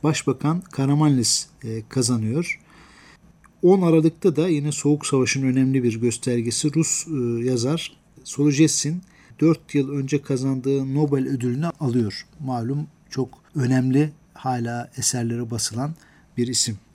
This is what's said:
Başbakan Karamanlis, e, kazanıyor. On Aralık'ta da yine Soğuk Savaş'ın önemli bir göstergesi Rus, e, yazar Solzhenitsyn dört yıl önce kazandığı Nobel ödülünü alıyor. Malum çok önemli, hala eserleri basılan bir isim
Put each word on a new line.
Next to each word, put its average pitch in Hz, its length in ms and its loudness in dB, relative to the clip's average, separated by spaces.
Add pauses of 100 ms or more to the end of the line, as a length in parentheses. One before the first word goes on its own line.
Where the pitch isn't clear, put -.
Başbakan 147 580 0
Karamanlis, 139 840 2 (180)
e, 113 240 -8
kazanıyor. 123 720 -2 (1000)
On 185 200 6
Aralık'ta 160 540 4
da 165 120 0
yine 147 240 0
Soğuk 147 340 0
Savaş'ın 135 360 0
önemli 131 400 2
bir 113 180 0
göstergesi 120 760 -2
Rus, - 320 -2
e, 120 380 -2
yazar 127 520 -2 (280)
Solzhenitsyn 147 800 2 (380)
dört 160 340 0
yıl 139 160 0
önce 139 320 -2
kazandığı 135 720 -2
Nobel 139 340 2
ödülünü 127 380 -2 (140)
alıyor. 120 460 -2 (140)
Malum 131 460 -4 (240)
çok 131 180 -4 (260)
önemli, 131 580 2 (220)
hala 120 640 -6
eserleri 117 520 -2
basılan 120 440 -4 (420)
bir 123 120 0
isim 113 300 -2 (160)